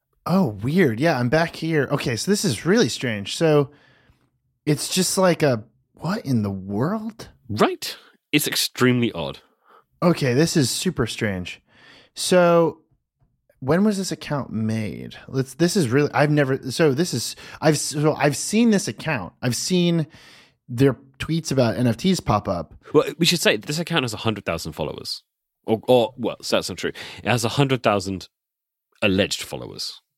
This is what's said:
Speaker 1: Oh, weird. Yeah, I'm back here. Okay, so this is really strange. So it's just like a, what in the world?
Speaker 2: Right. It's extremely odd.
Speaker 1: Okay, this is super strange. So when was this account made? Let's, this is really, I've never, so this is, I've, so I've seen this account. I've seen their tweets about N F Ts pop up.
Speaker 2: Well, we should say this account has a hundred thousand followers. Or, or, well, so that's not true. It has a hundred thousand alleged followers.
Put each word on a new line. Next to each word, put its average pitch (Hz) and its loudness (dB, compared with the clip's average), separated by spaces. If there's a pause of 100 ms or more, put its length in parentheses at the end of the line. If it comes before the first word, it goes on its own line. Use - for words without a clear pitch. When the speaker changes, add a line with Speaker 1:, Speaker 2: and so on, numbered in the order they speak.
(240)
Speaker 1:
Oh, 175 2
weird. 113 0
Yeah, 151 0
I'm 123 0
back 156 0
here. 160 -2
Okay, 135 -2
so 185 -4
this 208 0
is 131 -2
really 185 4
strange. 107 -6
So 151 4 (960)
it's 151 -2
just 185 -2
like 180 4
a, 123 2 (300)
what 190 -6
in 123 0
the 101 0
world? 120 -4 (200)
Speaker 2:
Right. 202 0 (360)
It's 147 2
extremely 123 0
odd. 73 -8 (600)
Speaker 1:
Okay, 156 2
this 160 2
is 135 2
super - -2
strange. 95 -6 (540)
So 170 2 (800)
when 160 2
was 208 0
this 185 -6
account - -6
made? 107 -6 (120)
Let's, 131 -4
this 175 0
is 151 2
really, 139 2
I've 147 4
never, 135 0
so 147 2
this 165 -2
is, - -6 (240)
I've, 147 4
so 147 0
I've 139 0
seen 226 2
this 196 2
account. 120 -6
I've 120 -2
seen 175 2 (600)
their 131 4 (240)
tweets 160 -4
about 120 2
N 123 2
F 113 2
Ts 185 0
pop 104 0
up. 87 -6 (200)
Speaker 2:
Well, 151 6 (140)
we 165 4
should 160 2
say 196 2
this 151 -8
account 165 -2
has 107 -4
a - -10
hundred 104 -2
thousand 85 -4
followers. - -8 (440)
Or, 110 0
or, 123 4
well, 110 -4
so - -2
that's - 0
not 90 -8
true. 80 -4 (300)
It - -4
has 117 0
a 110 -2
hundred 135 0
thousand 98 0 (720)
alleged 95 2
followers. - -12 (180)